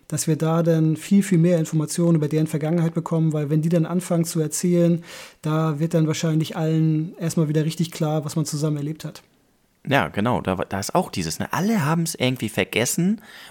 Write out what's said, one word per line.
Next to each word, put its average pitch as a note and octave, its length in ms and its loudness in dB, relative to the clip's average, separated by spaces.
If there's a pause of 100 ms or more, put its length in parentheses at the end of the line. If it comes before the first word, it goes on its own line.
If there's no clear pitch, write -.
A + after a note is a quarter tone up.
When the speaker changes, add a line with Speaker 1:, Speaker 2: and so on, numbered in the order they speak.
Speaker 1:
dass D3+ 180 -4
wir D#3 80 2
da D#3+ 260 0
dann D#3+ 360 2
viel, G3 260 4
viel F3+ 140 2
mehr E3+ 200 4
Informationen D#3+ 600 2
über D3 100 0
deren D#3 200 0
Vergangenheit E3 460 0
bekommen, D#3+ 380 0
weil D3+ 180 -2
wenn D#3 120 2
die E3 80 0
dann E3 160 2
anfangen E3+ 400 0
zu E3 160 -2
erzählen, E3+ 640 2 (360)
da D#3 380 0
wird E3 140 -2
dann D#3+ 140 4
wahrscheinlich D#3 500 0
allen D#3+ 600 0
erstmal E3 300 0
wieder D3+ 160 0
richtig D#3+ 300 -2
klar, D3+ 320 -2
was D3+ 100 -8
man D#3+ 80 0
zusammen D3+ 320 -2
erlebt D3 300 -8
hat. - 180 -14 (640)
Speaker 2:
Ja, A#2+ 220 2
genau, G#2+ 320 0
da, F#2+ 140 -2
da F#2+ 260 -4
ist - 140 -6
auch F#2+ 140 0
dieses, E2 300 -4
ne? - 140 -6
Alle F#3+ 320 0
haben's E3 280 0
irgendwie B2+ 360 -2
vergessen E3 720 0 (300)